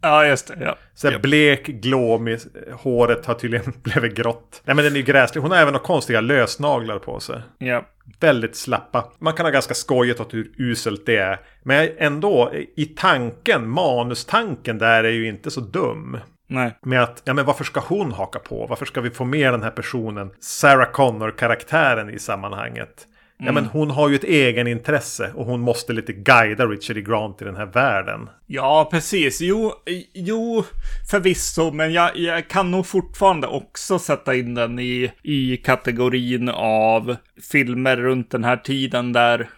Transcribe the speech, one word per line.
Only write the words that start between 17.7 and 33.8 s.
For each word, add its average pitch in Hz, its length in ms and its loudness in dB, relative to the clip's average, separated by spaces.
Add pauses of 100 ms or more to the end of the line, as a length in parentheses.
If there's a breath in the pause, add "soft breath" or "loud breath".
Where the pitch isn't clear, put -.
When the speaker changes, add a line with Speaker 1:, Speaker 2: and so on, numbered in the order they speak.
Speaker 2:
hon 170 320 -4
haka - 280 -8
på? 113 280 -10
Varför 120 180 -6
ska - 160 -6
vi 120 80 -4
få 123 160 -6
med 135 280 2
den 110 100 -2
här 113 80 -4
personen, 107 600 -8 (100)
Sarah 135 500 4
Connor-karaktären 117 1160 0
i 104 100 -12
sammanhanget? 104 880 -10 (300 soft breath)
Ja, - 60 -14
Speaker 1:
Mm. 127 120 0
Speaker 2:
men 143 100 0
hon 147 260 -2
har 143 180 2
ju 143 60 2
ett 135 80 0
egenintresse 123 1120 0
och 120 100 -6
hon 120 140 -4
måste 120 340 -2
lite 110 200 -6
guida 110 520 4
Richard 107 320 -4
E. 107 40 -8
Grant 104 400 -4
i 107 40 -12
den 98 100 -10
här 104 100 -10
världen. 110 640 0 (160)
Speaker 1:
Ja, 143 460 2
precis. 160 500 0
Jo, 208 320 0 (120)
i-, 180 280 -8
jo, 220 500 -2 (480 loud breath)
förvisso, 175 600 0
men 160 220 -2
jag, 170 240 2
jag 170 300 -2
kan 185 240 0
nog 185 160 0
fortfarande 180 600 2
också - 520 -4